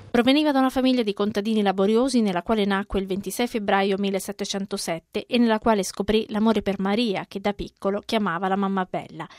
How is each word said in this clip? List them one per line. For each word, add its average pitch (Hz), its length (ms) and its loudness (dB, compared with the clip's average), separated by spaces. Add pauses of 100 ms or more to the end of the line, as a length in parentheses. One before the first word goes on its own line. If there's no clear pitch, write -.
(100)
Proveniva 277 420 4
da 269 60 2
una 262 100 2
famiglia 254 340 2
di 208 120 -2
contadini 214 480 0
laboriosi 220 580 2
nella 180 220 0
quale 214 240 0
nacque 196 340 -2
il 196 60 -4
ventisei 196 400 -4
febbraio 196 520 0
millesettecentosette 196 1300 -6
e 247 120 0
nella 226 200 4
quale 220 240 2
scoprì 214 460 0
l'amore 214 320 2
per 196 180 -2
Maria, 196 480 0
che 196 140 -12
da 202 140 -2
piccolo - 500 -4
chiamava 190 440 -2
la 190 80 2
mamma 196 320 0
bella. 160 380 -8 (120)